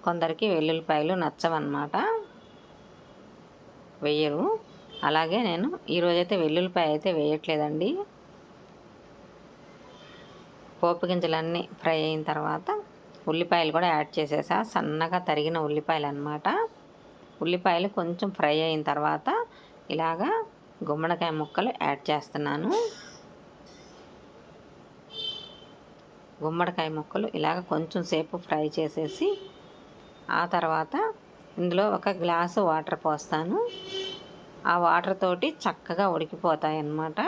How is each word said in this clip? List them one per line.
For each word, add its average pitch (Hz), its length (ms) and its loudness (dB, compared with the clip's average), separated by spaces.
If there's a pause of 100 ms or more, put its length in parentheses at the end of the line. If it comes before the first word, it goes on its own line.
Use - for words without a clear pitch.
కొందరికి 170 400 0 (100)
వెల్లుల్లిపాయలు 160 580 2 (100)
నచ్చవన్నమాట, 147 720 0 (2000)
వేయరు. 156 540 2 (440)
అలాగే 160 360 2 (100)
నేను 214 300 -2 (160)
ఈరోజైతే 175 480 4
వెల్లుల్లిపాయ 175 520 2
అయితే 156 240 0
వేయట్లేదండి. 156 760 0 (2750)
పోపు 170 240 2
గింజలన్నీ 170 640 0 (120)
ఫ్రై 160 260 2
అయిన 156 240 -2
తర్వాత 156 500 -2 (460)
ఉల్లిపాయలు 165 440 2
కూడా 170 160 4
యాడ్ 151 320 0
చేసేసా, 151 440 0 (100)
సన్నగా 165 560 0
తరిగిన 156 380 0
ఉల్లిపాయలు 151 440 0
అన్నమాట. 151 380 -4 (920)
ఉల్లిపాయలు 180 440 2 (100)
కొంచెం 175 400 -2
ఫ్రై 151 300 4
అయిన 156 140 0
తర్వాత 151 640 0 (480)
ఇలాగా 165 360 0 (600)
గుమ్మడికాయ 165 420 0 (100)
ముక్కలు 180 300 -2 (140)
యాడ్ 143 240 0
చేస్తున్నాను. 147 600 -2 (3750)
గుమ్మడికాయ 170 540 0
ముక్కలు 196 300 -4 (100)
ఇలాగ 156 220 2 (140)
కొంచెం 165 280 -2 (100)
సేపు 160 340 -2
ఫ్రై 151 320 0
చేసేసి, 160 640 -2 (1000)
ఆ - 20 2 (140)
తర్వాత 160 400 0 (680)
ఇందులో 180 240 2 (120)
ఒక 202 120 0 (140)
గ్లాసు 175 360 2 (100)
వాటర్ 156 360 0
పోస్తాను. 165 640 0 (1040)
ఆ 175 60 4
వాటర్ 175 460 4
తోటి 180 240 2 (180)
చక్కగా 180 500 0
ఉడికిపోతాయి 156 680 0
అన్నమాట. 156 440 -2